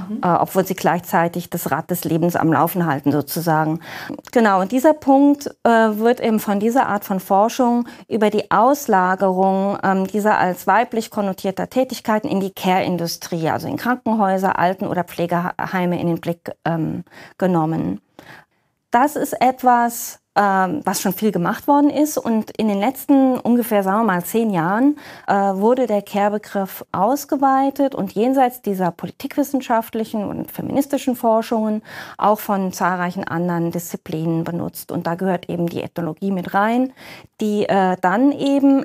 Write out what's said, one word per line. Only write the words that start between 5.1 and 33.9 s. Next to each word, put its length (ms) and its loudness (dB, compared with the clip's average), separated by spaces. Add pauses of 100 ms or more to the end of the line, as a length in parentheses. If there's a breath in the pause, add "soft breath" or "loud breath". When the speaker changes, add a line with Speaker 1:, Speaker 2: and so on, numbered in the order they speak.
Speaker 2:
äh, 60 4
wird 500 4
eben 180 2
von 220 0
dieser 280 2
Art 160 -2
von 160 -2
Forschung 680 2 (180 loud breath)
über 220 0
die 220 -2
Auslagerung, 1300 2
ähm, 240 2
dieser 300 0
als 300 0
weiblich 440 0
konnotierter 600 -4
Tätigkeiten 580 -2
in 120 0
die 120 -4
Care-Industrie, 960 -2
also 180 -2
in 120 -6
Krankenhäuser, 800 0
Alten- 300 0
oder 160 -2
Pflegeheime 920 -2
in 80 -4
den 140 -2
Blick, 320 -8 (140)
ähm, 380 -4 (340 loud breath)
genommen. 640 0 (880 loud breath)
Das 260 2
ist 240 -4
etwas, 800 0 (160)
ähm, 480 2
was 160 -2
schon 140 0
viel 180 0
gemacht 340 -2
worden 240 4
ist. 280 0
Und 400 -2
in 100 0
den 100 0
letzten 600 2
ungefähr, 440 2
sagen 180 2
wir 120 2
mal, 120 -2
zehn 260 0
Jahren, 460 2 (300 loud breath)
äh, 80 0
wurde 520 2
der 160 0
Care-Begriff 920 -4
ausgeweitet 1000 0
und 180 -6
jenseits 500 2
dieser 280 0
politikwissenschaftlichen 1300 -4
und 280 -8
feministischen 640 -2
Forschungen 640 0 (360 loud breath)
auch 200 2
von 340 -2
zahlreichen 520 -2
anderen 460 -2
Disziplinen 760 -4